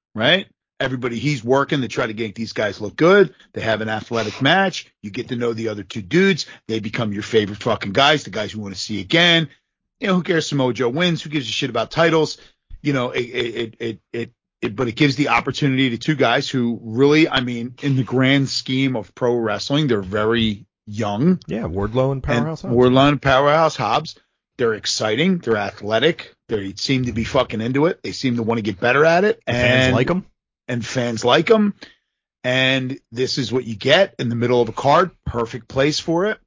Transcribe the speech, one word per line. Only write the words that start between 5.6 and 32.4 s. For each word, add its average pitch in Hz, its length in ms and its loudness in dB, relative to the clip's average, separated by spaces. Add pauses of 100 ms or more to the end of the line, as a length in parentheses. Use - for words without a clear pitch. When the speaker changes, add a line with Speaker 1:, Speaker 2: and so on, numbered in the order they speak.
Speaker 1:
other 104 140 -6
two 107 200 -10
dudes. 175 440 2 (200)
They 113 140 -4
become 107 320 -4
your 104 100 -6
favorite 104 400 0
fucking 104 300 -2
guys, 143 320 4
the - 60 -16
guys 104 240 -6
you 110 60 -10
wanna 98 140 -10
see 98 260 -8
again. 165 480 2 (520)
You 208 80 -4
know, 185 80 2
who 175 80 0
cares? 165 240 0
Samoa 127 260 0
Joe 120 140 -2
wins. 165 340 0
Who 151 80 -14
gives 139 180 -4
a 110 40 -8
shit 131 180 -4
about 113 220 -4
titles? 160 440 2 (460)
You 143 100 0
know, 123 200 -2
it, 131 100 -2
it, 117 320 -6
it, 113 240 -6
it, 113 220 -8 (120)
it, 120 180 -8 (300)
it, 110 160 -6
but 127 120 -2
it 113 80 -6
gives 143 200 2
the 135 120 2
opportunity 131 640 0
to 113 80 -4
two 151 180 -2
guys 131 340 2
who 117 320 -2
really, 139 460 4
I 131 120 -2
mean, 123 400 -6
in 139 160 0
the 131 60 2
grand 131 460 2
scheme 131 480 -2
of 104 180 -10
pro 120 220 0
wrestling, 117 500 -2
they're 107 160 2
very 107 640 0 (200)
young. 110 600 0
Speaker 2:
Yeah, 208 160 -6
Wardlow 110 500 -2
and 135 100 -6
Powerhouse 123 420 -2
Speaker 1:
And 127 100 -4
Speaker 2:
Hobbs. 123 160 6
Speaker 1:
Wardlow 135 200 6
and 143 120 0
Powerhouse 143 540 4
Hobbs. 135 400 -2 (420)
They're 113 160 0
exciting. 127 640 -2
They're 110 180 0
athletic. 107 800 -2 (140)
They 98 260 -6
seem 127 300 -2
to 120 80 -4
be 110 120 -4
fucking 120 360 0
into 127 260 0
it. - 160 -4
They 98 100 -8
seem 123 240 -2
to 117 60 -2
wanna 113 200 -2
get 104 180 -4
better 131 240 4
at 170 200 4
it. - 220 0
Speaker 2:
The 120 60 -2
fans 123 340 2
Speaker 1:
And 127 80 2
Speaker 2:
like 131 160 2
'em. 180 160 -4 (400)
Speaker 1:
And 117 180 -6
fans 120 420 -4
like 156 240 4
'em. 107 240 4 (680)